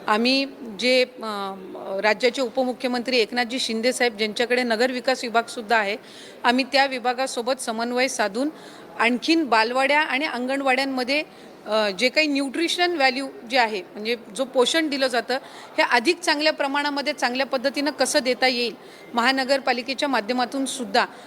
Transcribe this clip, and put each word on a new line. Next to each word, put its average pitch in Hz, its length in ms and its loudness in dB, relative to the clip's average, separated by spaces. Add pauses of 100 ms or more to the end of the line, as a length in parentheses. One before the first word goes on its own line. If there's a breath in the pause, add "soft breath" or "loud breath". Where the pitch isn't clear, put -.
आम्ही 247 400 2 (340)
जे, 254 220 4
अ, 208 520 -6 (480)
राज्याचे 240 400 2
उपमुख्यमंत्री 247 760 -2
एकनाथजी 240 400 0
शिंदे 226 340 0
साहेब, 240 240 0
ज्यांच्याकडे 233 460 0
नगरविकास 254 600 0
विभागसुद्धा 233 520 0
आहे, 208 200 0 (480 loud breath)
आम्ही 254 280 4
त्या 277 140 6
विभागासोबत 254 720 -2
समन्वय 247 480 -2
साधून 240 420 -2 (480 loud breath)
आणखीन 247 460 2
बालवाड्या 254 560 4
आणि 294 240 0
अंगणवाड्यांमध्ये, 269 1000 0 (440 loud breath)
अ, 214 240 2
जे 196 180 2
काही 302 180 2
न्यूट्रिशन 320 680 0
व्हॅल्यू 269 320 2 (220)
जे 262 80 2
आहे, 220 240 2 (100)
म्हणजे 220 240 -4 (200)
जो 262 80 -2
पोषण 269 440 2
दिलं 269 180 0
जातं, 247 320 -2 (400 loud breath)
हे 311 40 6
अधिक 254 380 2
चांगल्या 311 320 2
प्रमाणामध्ये, 285 600 -2
चांगल्या 254 340 -2
पद्धतीनं 277 440 -2
कसं 277 280 0
देता 254 280 2
येईल, 240 280 0 (400 loud breath)
महानगरपालिकेच्या 262 960 0
माध्यमातून 247 580 -2
सुद्धा 214 400 0 (200 loud breath)